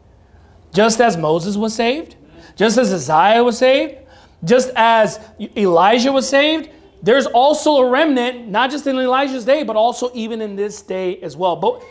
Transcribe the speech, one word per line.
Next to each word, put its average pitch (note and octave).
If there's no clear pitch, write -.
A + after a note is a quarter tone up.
Just A3
as A#3
Moses E3
was A3
saved, B3+
just G#3+
as A3
Isaiah F3+
was A#3+
saved, C4+
just B3+
as A3+
Elijah G#3
was C4+
saved, D4+
there's A#3
also D4
a B3+
remnant, B3
not A3+
just C#4+
in C4
Elijah's C4
day, C#4
but A3
also A#3
even A3
in G#3
this G3+
day F#3
as D3+
well. F3
But G#3